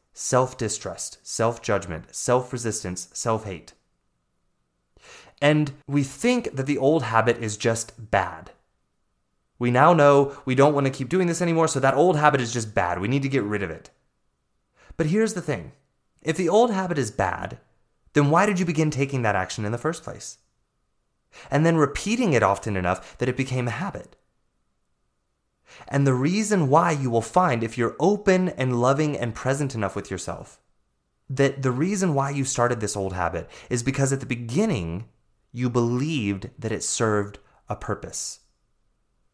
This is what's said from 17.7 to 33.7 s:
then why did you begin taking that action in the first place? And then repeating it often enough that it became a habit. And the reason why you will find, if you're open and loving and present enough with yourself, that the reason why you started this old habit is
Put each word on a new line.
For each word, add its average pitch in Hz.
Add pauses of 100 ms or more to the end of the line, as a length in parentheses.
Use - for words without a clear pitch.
then 147
why 180
did 202
you 185
begin 156
taking 135
that 104
action 92
in 104
the 120
first 165
place? - (1120)
And 151
then 165
repeating 190
it 113
often 101
enough 90
that 123
it 123
became 127
a 110
habit. 160 (1700)
And 139
the 131
reason 180
why 165
you 135
will 117
find, 131
if 110
you're 117
open 185
and 127
loving 139
and 113
present 135
enough 101
with -
yourself, 87 (680)
that 135
the 131
reason 180
why 139
you 139
started 120
this 104
old 95
habit 85 (180)
is 120